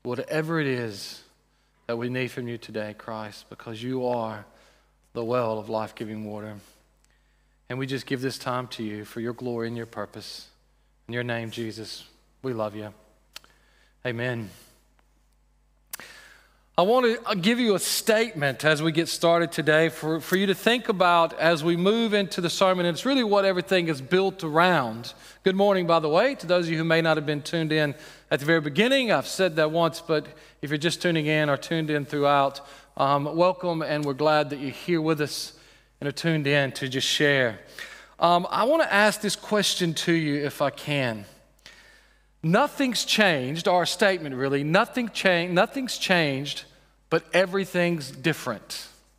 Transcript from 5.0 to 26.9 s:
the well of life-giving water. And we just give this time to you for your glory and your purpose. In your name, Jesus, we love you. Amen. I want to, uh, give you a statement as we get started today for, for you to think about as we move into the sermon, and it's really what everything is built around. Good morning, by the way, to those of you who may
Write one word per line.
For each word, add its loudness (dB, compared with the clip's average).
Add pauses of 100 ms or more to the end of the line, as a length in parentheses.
the -6
well -2
of -12
life-giving -6
water. -10 (1120)
And -6
we -4
just -6
give -2
this -4
time -4
to -10
you -8
for -12
your -6
glory -6
and -8
your -8
purpose. -12 (600)
In -10
your -4
name, -6
Jesus, -10 (380)
we -6
love -4
you. -10 (1160)
Amen. -4 (2250)
I 4
want 4
to, -2
uh, 0
give 0
you 2
a -2
statement 0
as 4
we 0
get 0
started 2
today 4
for, -4
for -2
you 2
to 2
think 0
about 4
as 2
we 2
move 2
into -2
the -2
sermon, 2
and 0
it's -10
really 2
what 2
everything 0
is -2
built 0
around. 2 (300)
Good 4
morning, 4
by 4
the 0
way, 4
to -14
those 2
of -4
you 0
who 0
may 4